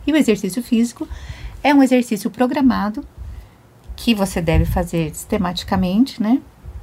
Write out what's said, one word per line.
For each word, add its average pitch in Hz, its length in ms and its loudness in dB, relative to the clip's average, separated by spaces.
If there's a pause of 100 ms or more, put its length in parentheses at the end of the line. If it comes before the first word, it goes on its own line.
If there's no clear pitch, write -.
E 285 80 0
o 320 40 2
exercício 208 480 0
físico 240 420 -2 (560)
é 277 100 4
um 285 100 8
exercício 240 460 2
programado 247 800 0 (880)
que 233 220 0
você 190 240 -2
deve 165 240 4
fazer 170 500 -2
sistematicamente, 190 1080 -2
né? 233 200 2 (420)